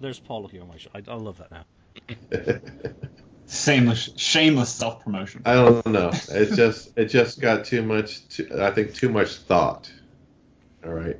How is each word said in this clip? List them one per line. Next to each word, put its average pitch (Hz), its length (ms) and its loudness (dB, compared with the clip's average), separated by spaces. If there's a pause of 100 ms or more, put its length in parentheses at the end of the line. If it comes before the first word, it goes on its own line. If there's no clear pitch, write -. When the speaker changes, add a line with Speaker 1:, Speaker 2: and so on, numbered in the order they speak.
Speaker 1:
there's 131 200 -12
Paul 110 220 -12
looking 90 200 -18
on 90 60 -20
my 80 100 -20
sh-, - 160 -20
I, 101 120 -16
I 110 80 -14
love 107 240 -12
that 87 120 -20
now. 78 140 -20 (680)
Speaker 2:
<laughs> - 1200 -8
Speaker 3:
Shameless, 120 680 2
shameless 156 540 2
self-promotion. 101 760 -8
Speaker 2:
I 120 80 4
don't 120 320 6
know. 95 240 2 (200)
It 104 240 2
just, 113 440 2
it 110 80 2
just 117 340 0
got 113 240 0
too 117 180 -2
much, 110 460 -4
too, - 180 -8 (140)
I 98 120 2
think 107 220 -2
too 127 140 0
much 107 280 0
thought, - 540 0 (960)
all 82 80 -12
right, 82 280 -8